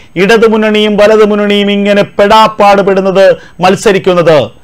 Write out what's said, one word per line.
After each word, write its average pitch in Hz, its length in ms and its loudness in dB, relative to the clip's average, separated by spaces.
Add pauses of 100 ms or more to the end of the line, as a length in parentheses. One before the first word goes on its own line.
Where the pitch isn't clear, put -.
(160)
ഇടതുമുന്നണിയും 214 840 0
വലതുമുന്നണിയും 208 720 0
ഇങ്ങനെ 202 320 0
പെടാപ്പാട് 202 800 0
പെടുന്നത്, 190 540 0 (240)
മത്സരിക്കുന്നത്. 175 880 0 (140)